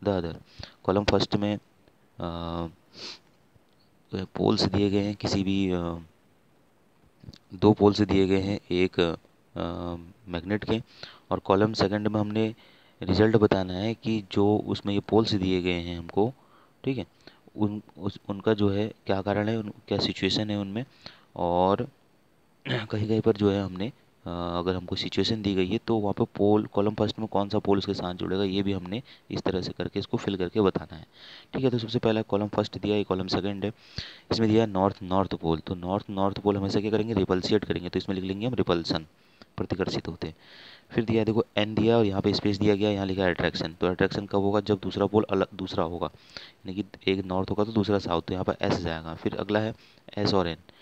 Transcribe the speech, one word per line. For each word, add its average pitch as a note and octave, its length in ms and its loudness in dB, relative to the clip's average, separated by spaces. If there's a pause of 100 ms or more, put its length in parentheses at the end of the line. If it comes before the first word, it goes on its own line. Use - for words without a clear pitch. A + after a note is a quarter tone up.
the G2 180 0
other। E2 140 -6 (480)
कॉलम G2 200 2
फर्स्ट G2 320 2
में, G#2 220 0 (600)
अ, E2+ 480 -6 (1500)
पोल्स G2+ 480 0
दिए G2+ 260 2
गए G2+ 140 2
हैं, G#2 120 -4
किसी G2 280 -2
भी, G2 280 2
अ, E2+ 240 -2 (1600)
दो G2+ 200 6
पोल्स G#2 280 4
दिए F#2+ 260 4
गए F#2+ 120 2
हैं G2 200 -4 (120)
एक, F2+ 280 2
अ, E2+ 160 2 (1120)
मैग्नेट F#2 360 -4
के, A2 180 -2 (500)
और F#2 80 0
कॉलम G#2 340 4
सेकंड G#2 340 0
में G#2 120 0
हमने G#2+ 360 0 (480)
रिजल्ट G#2 320 6
बताना F#2+ 380 4
है G#2 200 -2
कि A2 380 -2
जो G#2 260 4
उसमें G2+ 360 -4
ये G2+ 60 0
पोल्स A2 340 2
दिए F#2 280 0
गए F2 200 0
हैं F2 180 -8
हमको, G2 340 0 (500)
ठीक C3+ 140 -4
है, - 80 -6 (520)
उन, G#2 240 -2 (160)
उस, G2 220 -8 (100)
उनका G#2 240 0
जो G2+ 160 2
है G2+ 240 -2 (120)
क्या G2 160 0
कारण G2+ 280 0
है, A2+ 80 -2
उन, G#2 160 -8 (140)
क्या G2+ 100 -2
situation G2+ 520 -2
है G#2 80 -2
उनमें, G2+ 280 -6 (500)
और F#2 520 2 (460)
<clears throat> - 340 -20
कहीं A2 400 -4
कहीं A2 140 2
पर A2 160 4
जो G2+ 140 4
है G2 120 0
हमने, F#2 280 -6 (340)
अ, F2+ 40 -8
अगर F2 460 -2
हमको F2+ 200 -6
situation G2+ 460 -2
दी G2 140 0
गई F#2 120 2
है G#2 100 0
तो A2+ 180 -2
वहाँ G2+ 180 0
पे - 120 0 (100)
पोल, G#2 300 4
कॉलम G#2 280 0
फर्स्ट G#2+ 260 -2
में A2 80 -4
कौन G2+ 220 -2
सा G#2+ 100 0
पोल G2 180 4
उसके G2 160 -2
साथ F2+ 200 -6
जुड़ेगा, F#2 300 -2
ये G2 200 0
भी G2 100 0
हमने F#2 300 -6 (280)
इस - 100 -4
तरह F#2 200 -2
से F#2 100 -6
करके F2+ 280 -6
इसको G2 180 -2
fill G2 200 -4
करके F#2 240 0
बताना F2 340 0
है। D#2+ 120 -18 (460)
ठीक C3 100 -2
है, C3 60 4
तो A#2+ 80 2
सबसे A2+ 220 -4
पहला A2 220 4
column G#2 260 0
first G2+ 320 -2
दिया G2+ 160 0
है, G2+ 80 2
column F#2+ 240 -2
second F#2+ 380 -2
है, G#2+ 60 -2 (600)
इसमें A2+ 180 2
दिया A2 140 6
है A2 60 0
north F#2+ 340 2
north F#2 320 0
pole। E2 240 0
तो F#2 160 -8
north F2+ 340 -4
north G2 300 -2
pole G2+ 180 2
हमेशा G2 240 -2
क्या G#2 100 -2
करेंगे, A2 220 0
Repulsiate F#2+ 520 0
करेंगे, F2 240 -4
तो - 80 -4
इसमें F#2+ 180 -2
लिख F#2 100 -4
लेंगे G2+ 220 -4
हम B2+ 60 -4
repulsion, E2+ 520 0 (520)
प्रतिकर्षित F2+ 500 -4
होते E2 200 -8
हैं। D#2+ 80 -12 (560)
फिर A#2 140 0
दिया A2+ 140 2
है G#2+ 60 2
देखो A2 200 2 (120)
एन G#2+ 180 0
दिया A2+ 220 4
और A2+ 80 6
यहाँ F#2+ 160 0
पे G2+ 120 2
space G2+ 240 0
दिया G#2 180 4
गया, G#2 140 2
यहाँ G2 160 -2
लिखा F#2+ 180 0
है F2+ 60 4
अट्रैक्शन। E2 440 -2
तो E2+ 140 0
अट्रैक्शन F#2+ 380 0
कब G2+ 140 0
होगा, G2 200 2
जब G2+ 200 2
दूसरा G2+ 260 0
pole G#2 240 4
अलग, G2 260 2
दूसरा F#2+ 280 -4
होगा, E2+ 260 -4 (580)
यानी F#2+ 160 -6
कि - 280 -2
एक F#2+ 140 -2
north F#2 240 -2
होगा G#2 140 0
तो A2+ 80 -2
दूसरा G#2 280 2
साउथ, F2 220 0
तो - 120 -6
यहाँ F#2 120 -4
पर - 160 0
एस G2+ 120 2
जाएगा। E2 420 -4
फिर - 200 -6
अगला G#2 240 0
है A2 140 -2 (440)
एस G2+ 160 0
और F#2 140 2
एन, D#2+ 100 -6 (240)